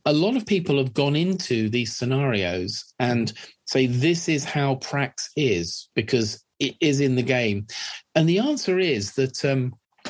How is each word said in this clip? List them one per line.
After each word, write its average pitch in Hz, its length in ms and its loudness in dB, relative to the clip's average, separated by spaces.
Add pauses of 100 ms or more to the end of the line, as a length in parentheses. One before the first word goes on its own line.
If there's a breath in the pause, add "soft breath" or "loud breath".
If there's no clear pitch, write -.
a 151 80 2
lot 190 220 2
of 233 100 -2
people 170 320 0
have 131 160 0
gone 143 220 0
into 151 540 0
these 117 260 -2
scenarios 104 1040 -2
and 120 320 2 (340 loud breath)
say, 131 220 2
"This 156 400 2
is 147 160 0
how 139 320 0
Prax - 640 -4
is, 95 580 -2
because 110 480 0 (160)
it 135 220 -2
is 143 180 4
in 131 160 2
the 127 80 2
game." 110 420 0 (480 loud breath)
And 160 140 4
the 180 120 4
answer 254 380 0
is 131 360 0
that, 135 320 -2
um, 131 280 0 (360)